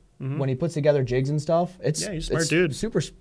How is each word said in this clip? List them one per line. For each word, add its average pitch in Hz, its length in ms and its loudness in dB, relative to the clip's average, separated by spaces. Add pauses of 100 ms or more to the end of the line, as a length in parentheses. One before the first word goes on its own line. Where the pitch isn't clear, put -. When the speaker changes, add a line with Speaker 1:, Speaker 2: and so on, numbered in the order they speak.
(220)
Speaker 1:
Mm-hmm. 135 160 -4
Speaker 2:
when 135 120 0
he 127 60 0
puts 160 180 -2
together 147 280 4
jigs 131 280 0
and 151 120 0
stuff, 175 400 0
it's, 151 220 -2
Speaker 1:
Yeah, 208 80 -6
he's 160 140 -6
a - 20 -6
smart 156 140 2
Speaker 2:
it's 151 80 0
Speaker 1:
dude. 156 260 2
Speaker 2:
super, 214 240 -2 (220)